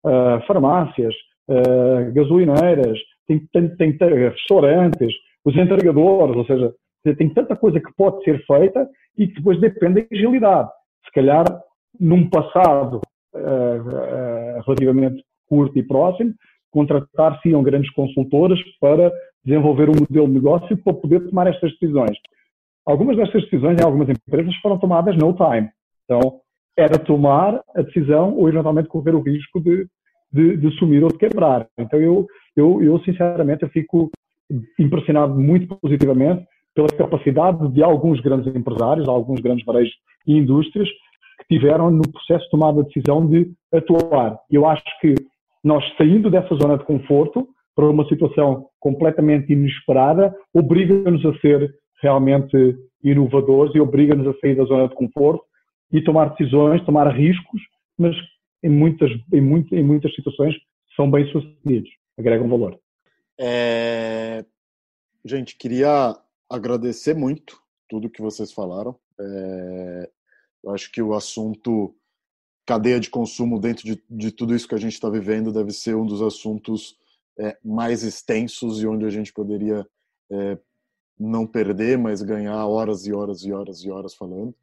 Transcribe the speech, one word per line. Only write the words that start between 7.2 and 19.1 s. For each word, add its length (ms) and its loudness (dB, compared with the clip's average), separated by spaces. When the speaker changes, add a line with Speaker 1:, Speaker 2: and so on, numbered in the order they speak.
Speaker 1:
tanta 220 0
coisa 240 0
que 160 -10
pode 300 0
ser 200 -2
feita 440 2
e 80 2
que 100 -8
depois 260 0
depende 400 2
da 100 -14
agilidade. 580 2
Se 80 -20
calhar, 320 4
num 320 4
passado, 680 2
eh, 60 -14
eh, 1300 -6
relativamente 580 0
curto 300 2
e 60 0
próximo, 500 0
contratar-se-iam 920 0
grandes 300 0
consultoras 680 0
para 320 4